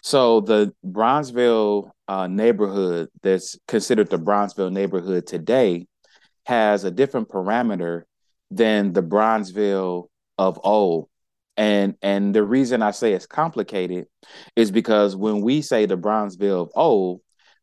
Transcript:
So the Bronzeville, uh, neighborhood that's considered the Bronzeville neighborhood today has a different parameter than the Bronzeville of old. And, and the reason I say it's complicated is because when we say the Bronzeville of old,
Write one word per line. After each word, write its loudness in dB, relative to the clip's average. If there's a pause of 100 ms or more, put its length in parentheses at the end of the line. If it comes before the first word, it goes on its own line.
So 4
the 2 (120)
Bronzeville, 0 (180)
uh, -4
neighborhood 0 (140)
that's -2 (120)
considered 0
the 0
Bronzeville -2
neighborhood -2
today 0 (580)
has 0
a -4
different -2
parameter -4 (480)
than 2
the 2
Bronzeville 0 (320)
of 0
old. 2 (480)
And, 0
and 0
the 4
reason 0
I 2
say 0
it's -4
complicated -4 (480)
is 4
because 2
when -2
we 0
say 0
the -2
Bronzeville -2
of -8
old, 0 (420)